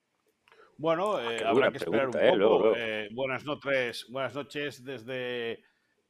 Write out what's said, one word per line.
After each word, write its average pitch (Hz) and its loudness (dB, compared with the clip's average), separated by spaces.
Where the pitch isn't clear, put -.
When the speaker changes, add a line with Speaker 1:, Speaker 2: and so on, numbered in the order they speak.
Speaker 1:
Bueno, 165 0
Speaker 2:
Ah, 117 -2
Speaker 1:
eh, - -4
Speaker 2:
qué 110 -4
Speaker 1:
habrá 113 2
Speaker 2:
dura 131 6
Speaker 1:
que - -10
esperar 135 0
un 127 -4
Speaker 2:
pregunta, 85 4
eh, 123 8
Speaker 1:
poco. 127 6
Speaker 2:
luego, 95 6
luego. 101 4
Speaker 1:
Eh, 107 -4
buenas 127 -6
noches, 135 -4
buenas 123 -6
noches 139 -8
desde, 123 -6